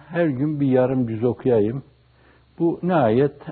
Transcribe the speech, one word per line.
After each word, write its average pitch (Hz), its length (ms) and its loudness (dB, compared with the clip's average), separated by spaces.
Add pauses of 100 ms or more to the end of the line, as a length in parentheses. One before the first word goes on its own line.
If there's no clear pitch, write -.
her 170 180 -2
gün 147 340 -4
bir 143 60 0
yarım 127 400 2
cüz 113 180 -6
okuyayım. 120 580 0 (760)
Bu 170 240 -2
nihayet 143 540 2 (160)